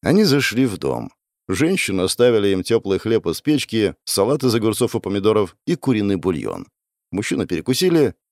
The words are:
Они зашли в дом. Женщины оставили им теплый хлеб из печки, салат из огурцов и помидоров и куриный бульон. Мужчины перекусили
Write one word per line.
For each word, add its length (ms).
Они 220
зашли 420
в 120
дом. 340
Женщины 540
оставили 460
им 140
теплый 360
хлеб 280
из 140
печки, 540
салат 400
из 100
огурцов 400
и 60
помидоров 560
и 80
куриный 420
бульон. 520
Мужчины 360
перекусили 680